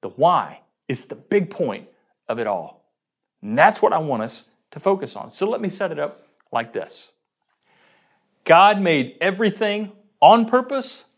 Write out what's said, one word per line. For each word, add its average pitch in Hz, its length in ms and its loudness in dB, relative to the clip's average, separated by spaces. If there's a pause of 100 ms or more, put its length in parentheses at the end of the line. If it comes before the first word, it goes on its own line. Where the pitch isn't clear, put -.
The - 80 -12
why 135 520 0 (260)
is - 180 -8
the - 100 -14
big 202 340 -2
point 117 400 -6 (400)
of 117 100 -6
it 110 80 -4
all. 85 380 -8 (560)
And 107 160 -6
that's 185 240 4
what - 100 4
I 170 60 0
want 139 260 -4
us - 260 -12 (220)
to - 80 -18
focus 190 380 -2
on. - 140 -14
So 196 180 -4
let 240 100 -4
me 208 80 -6
set 185 240 -6
it 147 80 -10
up 147 260 -10 (260)
like 117 200 -6
this. - 400 -12 (1300)
God 196 340 6
made 156 400 0
everything 208 720 -2 (340)
on 226 180 8
purpose 254 600 -4 (120)